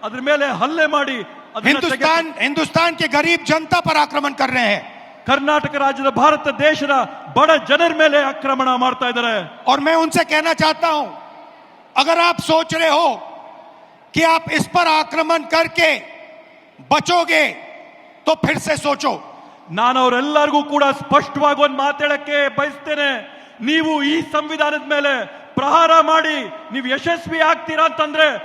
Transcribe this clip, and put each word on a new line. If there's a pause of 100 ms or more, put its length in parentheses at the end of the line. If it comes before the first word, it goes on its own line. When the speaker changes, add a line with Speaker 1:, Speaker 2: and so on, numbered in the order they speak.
Speaker 1:
ಅದ್ರ
ಮೇಲೆ
ಹಲ್ಲೆ
ಮಾಡಿ, (420)
ಅದನ್ನ
Speaker 2:
हिंदुस्तान,
Speaker 1:
ತೆಗೆದು-
Speaker 2:
हिंदुस्तान
के
गरीब
जनता
पर
आक्रमण
कर
रहे
हैं। (240)
Speaker 1:
ಕರ್ನಾಟಕ
ರಾಜ್ಯದ,
ಭಾರತ
ದೇಶದ (460)
ಬಡ
ಜನರ
ಮೇಲೆ
ಆಕ್ರಮಣ
ಮಾಡ್ತಾ
ಇದ್ದಾರೆ।
Speaker 2:
और
मैं
उनसे
कहना
चाहता
हूं, (920)
अगर
आप
सोच
रहे
हो (880)
कि
आप
इस
पर
आक्रमण
करके (880)
बचोगे, (760)
तो (120)
फिर
से
सोचो। (440)
Speaker 1:
ನಾನು
ಅವರೆಲ್ಲರಿಗೂ
ಕೂಡ
ಸ್ಪಷ್ಟವಾಗಿ
ಒಂದ್
ಮಾತಾಡಕ್ಕೆ
ಬಯಸ್ತೇನೆ, (420)
ನೀವು
ಈ
ಸಂವಿಧಾನದ
ಮೇಲೆ (300)
ಪ್ರಹಾರ
ಮಾಡಿ (280)
ನೀವು
ಯಶಸ್ವಿ
ಆಗ್ತೀರಾ
ಅಂತಂದ್ರೆ